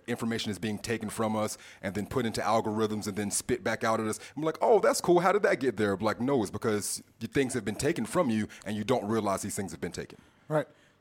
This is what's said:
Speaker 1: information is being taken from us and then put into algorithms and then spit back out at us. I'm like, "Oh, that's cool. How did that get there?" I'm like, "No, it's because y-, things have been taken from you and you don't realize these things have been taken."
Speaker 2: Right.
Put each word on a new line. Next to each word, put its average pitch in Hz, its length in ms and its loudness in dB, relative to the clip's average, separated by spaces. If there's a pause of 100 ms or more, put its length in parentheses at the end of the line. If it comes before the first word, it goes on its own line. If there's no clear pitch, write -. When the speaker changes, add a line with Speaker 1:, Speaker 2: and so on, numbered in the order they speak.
Speaker 1:
information 113 440 -4
is 92 80 -6
being 107 180 -4
taken 107 320 -4
from 107 260 -2
us 107 220 -2 (240)
and 95 140 -4
then 101 120 -2
put 127 180 -2
into 113 160 -2
algorithms 107 680 0
and 101 100 -4
then 104 120 -2
spit - 340 -2
back 117 200 -2
out 113 160 2
at 110 80 -2
us. 107 120 -4 (180)
I'm 147 60 -4
like, 156 180 -2
"Oh, 220 180 6
that's 220 220 4
cool. 175 180 6
How 185 140 6
did 196 100 2
that 156 160 4
get 123 160 0
there?" 104 180 2
I'm 90 60 -2
like, 107 220 0
"No, 131 200 2
it's 92 100 -2
because 104 520 -2 (180)
y-, 113 100 -6
things 135 240 0
have 107 100 -2
been 104 100 -4
taken 135 300 0
from 170 240 0
you 107 180 2 (180)
and 107 120 -4
you 107 80 -4
don't 113 200 2
realize 104 360 0
these 98 140 -6
things 95 160 -4
have 85 100 -10
been 87 100 -4
taken." - 260 -10 (300)
Speaker 2:
Right. 151 200 0 (340)